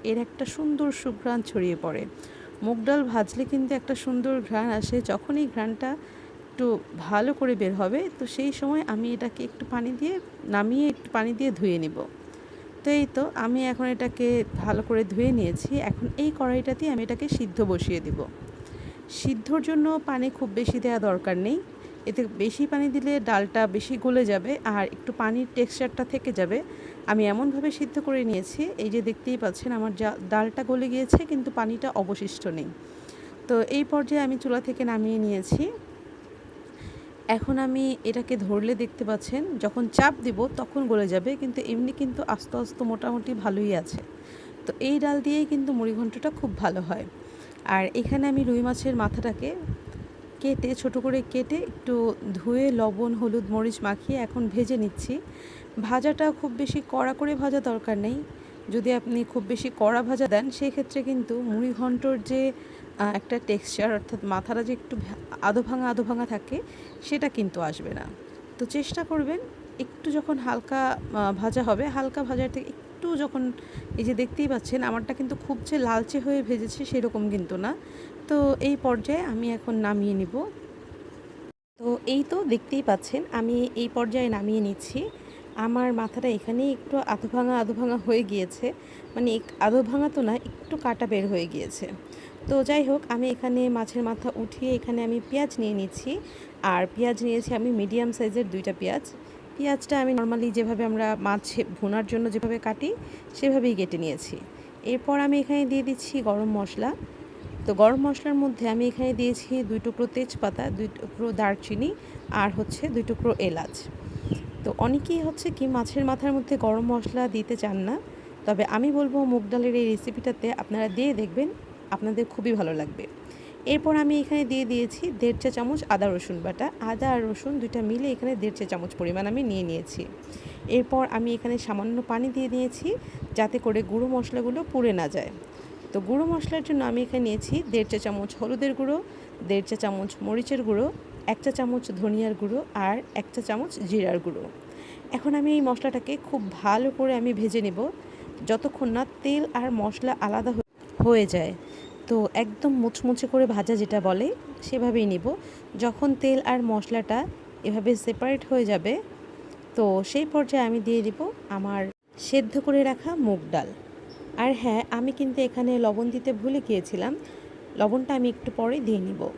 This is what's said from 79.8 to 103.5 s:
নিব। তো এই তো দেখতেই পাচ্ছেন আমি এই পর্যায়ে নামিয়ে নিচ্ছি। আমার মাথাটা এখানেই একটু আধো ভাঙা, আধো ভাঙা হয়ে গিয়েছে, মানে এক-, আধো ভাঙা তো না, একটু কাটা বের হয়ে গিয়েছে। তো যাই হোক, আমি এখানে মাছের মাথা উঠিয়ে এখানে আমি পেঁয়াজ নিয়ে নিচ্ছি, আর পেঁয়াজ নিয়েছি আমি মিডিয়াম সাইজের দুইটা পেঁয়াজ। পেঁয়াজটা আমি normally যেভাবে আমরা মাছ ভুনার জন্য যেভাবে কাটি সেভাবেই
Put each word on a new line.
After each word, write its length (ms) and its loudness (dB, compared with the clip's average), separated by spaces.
নিব। 320 0
তো 280 0
এই 240 2
তো 140 2
দেখতেই 400 0
পাচ্ছেন 480 2
আমি 440 2
এই 180 0
পর্যায়ে 360 2
নামিয়ে 320 2
নিচ্ছি। 480 -4
আমার 380 2
মাথাটা 340 -2
এখানেই 440 2
একটু 260 -2
আধো 360 0
ভাঙা, 260 2
আধো 140 0
ভাঙা 240 0
হয়ে 260 4
গিয়েছে, 500 -2
মানে 200 2
এক-, 240 -6
আধো 240 6
ভাঙা 320 2
তো 60 2
না, 140 2
একটু 420 -6
কাটা 300 0
বের 200 2
হয়ে 200 0
গিয়েছে। 400 -6
তো 140 6
যাই 200 4
হোক, 260 4
আমি 200 2
এখানে 400 2
মাছের 340 0
মাথা 320 -2
উঠিয়ে 400 -2
এখানে 280 -2
আমি 260 0
পেঁয়াজ 300 0
নিয়ে 140 0
নিচ্ছি, 460 -4
আর 320 4
পেঁয়াজ 280 2
নিয়েছি 320 0
আমি 160 2
মিডিয়াম 400 2
সাইজের 380 0
দুইটা 300 -2
পেঁয়াজ। 220 0
পেঁয়াজটা 440 2
আমি 120 4
normally 380 2
যেভাবে 340 2
আমরা 340 2
মাছ 400 0
ভুনার 240 2
জন্য 260 0
যেভাবে 280 0
কাটি 340 -2
সেভাবেই 420 4